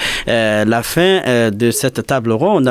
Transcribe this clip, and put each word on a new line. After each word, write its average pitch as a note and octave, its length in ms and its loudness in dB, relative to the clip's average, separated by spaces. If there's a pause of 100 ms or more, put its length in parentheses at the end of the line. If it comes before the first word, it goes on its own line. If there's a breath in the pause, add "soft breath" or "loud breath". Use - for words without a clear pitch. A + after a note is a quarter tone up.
(280 loud breath)
euh, G#2+ 380 0
la A#2 180 0
fin, F#3 420 2
euh, A#2 260 2
de A2+ 200 0
cette - 340 -4
table A#2 280 -2
ronde C#3+ 380 2